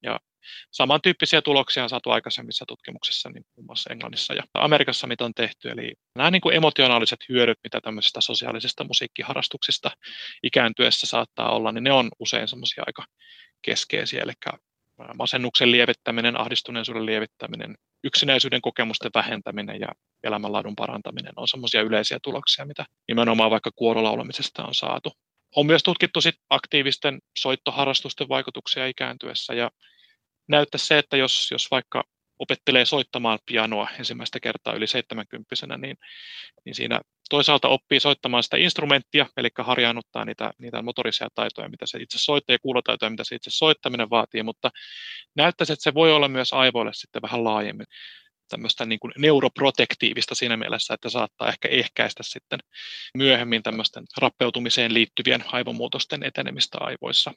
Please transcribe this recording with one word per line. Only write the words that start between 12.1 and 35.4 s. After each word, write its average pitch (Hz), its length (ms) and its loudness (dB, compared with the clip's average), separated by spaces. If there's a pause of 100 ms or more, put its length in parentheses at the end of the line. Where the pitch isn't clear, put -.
usein 113 280 -2
semmoisia - 400 -6
aika - 180 -10 (560)
keskeisiä. - 640 -2
Elikkä - 280 -8 (640)
masennuksen 123 560 2
lievittäminen, 120 680 2
ahdistuneisuuden 117 680 -4
lievittäminen, 110 720 -6 (280)
yksinäisyyden 131 580 2
kokemusten 113 520 -2
vähentäminen 104 680 -2
ja - 80 -6 (360)
elämänlaadun 104 520 -4
parantaminen 107 600 -8
on - 120 -4
semmoisia 120 340 0
yleisiä 110 420 0
tuloksia, 139 420 -2
mitä 147 200 -10 (220)
nimenomaan 113 440 4
vaikka 110 240 0
kuorolaulamisesta 113 880 -2
on - 80 -8
saatu. - 380 -2 (440)
On 147 100 6
myös 156 180 6
tutkittu 170 380 2
sit 165 140 2 (140)
aktiivisten 139 680 0 (200)
soittoharrastusten 135 920 -2
vaikutuksia 131 580 -4
ikääntyessä - 680 -6
ja 117 180 0 (760)
näyttää 147 320 2
se, - 180 4
että 147 200 2
jos, - 340 0
jos 127 200 -4
vaikka 131 320 -2 (360)
opettelee 127 460 2
soittamaan 120 600 0
pianoa 110 420 0 (120)
ensimmäistä 120 400 -8
kertaa 113 340 -6
yli 110 140 -2
seitsemänkymppisenä, 117 880 -6